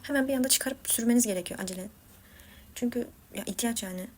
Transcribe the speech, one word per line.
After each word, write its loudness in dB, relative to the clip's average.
Hemen 2
bir 2
anda 4
çıkarıp 2
sürmeniz 4
gerekiyor -4
acele. -6
Çünkü -2
ya -8
ihtiyaç -2
yani. -8